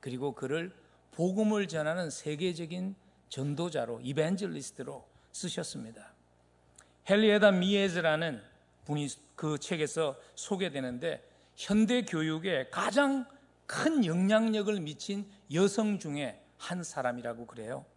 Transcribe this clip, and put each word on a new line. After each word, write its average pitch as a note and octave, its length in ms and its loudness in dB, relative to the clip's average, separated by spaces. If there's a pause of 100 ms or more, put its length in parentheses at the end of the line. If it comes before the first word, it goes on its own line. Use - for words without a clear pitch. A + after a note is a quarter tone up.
그리고 B2+ 340 -4
그를 D#3+ 400 -4 (380)
복음을 G3+ 560 2
전하는 D#3+ 400 -2
세계적인 E3+ 880 -4 (340)
전도자로, C3+ 720 -4
이벤젤리스트로 C#3+ 1040 -4 (260)
쓰셨습니다. C#3 840 -10 (960)
헨리에타 G#3 440 8
미에즈라는 E3+ 920 2 (440)
분이 D3 220 -2 (280)
그 D3+ 220 -2
책에서 D3+ 580 -2 (180)
소개되는데 C#3+ 880 -4 (320)
현대 A3 480 4
교육에 D#3+ 680 -2
가장 C4+ 560 2 (400)
큰 D4 400 2
영향력을 G#3 720 2
미친 G3 500 -6 (220)
여성 G3+ 460 2
중에 C#3+ 420 -6 (160)
한 F3+ 260 -6
사람이라고 A#2+ 640 -4
그래요. A#2+ 380 -10 (120)